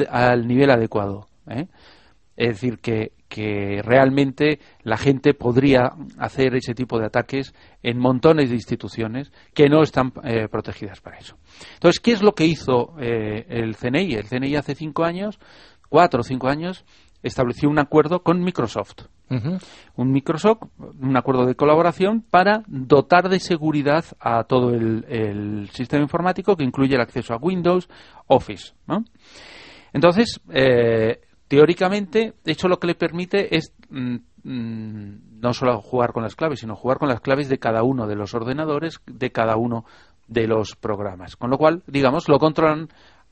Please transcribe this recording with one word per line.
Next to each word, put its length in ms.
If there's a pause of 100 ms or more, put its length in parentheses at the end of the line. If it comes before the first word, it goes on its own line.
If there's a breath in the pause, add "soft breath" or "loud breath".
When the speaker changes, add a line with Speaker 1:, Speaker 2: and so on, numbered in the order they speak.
(100)
Speaker 1:
al 360
nivel 240
adecuado, 580 (200)
¿eh? 200 (680 soft breath)
Es 120
decir, 320
que, 320 (160)
que 540
realmente 760 (240 soft breath)
la 160
gente 360
podría 580 (260)
hacer 380
ese 180
tipo 240
de 80
ataques 480 (280 soft breath)
en 140
montones 540
de 60
instituciones 760 (220 soft breath)
que 140
no 140
están, 300 (120)
eh, 240
protegidas 520
para 160
eso. 220 (360 loud breath)
Entonces, 260
¿qué 100
es 120
lo 120
que 100
hizo, 540
eh, 500
el 280
C 120
N 140
I? 120
El 100
C 120
N 120
I 80
hace 180
cinco 300
años, 340 (500 soft breath)
cuatro 320
o 40
cinco 240
años, 360 (380 soft breath)
estableció 480
un 80
acuerdo 460
con 180
Microsoft. 640 (240)
Speaker 2:
Ujú. 280 (360 loud breath)
Speaker 1:
Un 180
Microsoft, 500 (380)
un 160
acuerdo 300
de 80
colaboración 640
para 460
dotar 640
de 100
seguridad 680 (140)
a 240
todo 320
el, 340
el 600
sistema 320
informático 540
que 80
incluye 320
el 40
acceso 320
a 60
Windows, 500 (380 loud breath)
Office, 480 (120)
¿no? 180 (880 loud breath)
Entonces, 460 (100)
eh, 720 (260)
teóricamente, 840 (100)
de 80
hecho, 160
lo 100
que 100
le 60
permite 640
es, 160 (160)
mm, 280 (260)
mm, 960
no 140
solo 260
jugar 320
con 100
las 140
claves, 240
sino 160
jugar 220
con 100
las 120
claves 280
de 100
cada 240
uno 240
de 100
los 180
ordenadores, 720
de 240
cada 260
uno 300 (420 soft breath)
de 180
los 300
programas. 600
Con 120
lo 80
cual, 300
digamos, 420
lo 100
controlan, 500 (440 soft breath)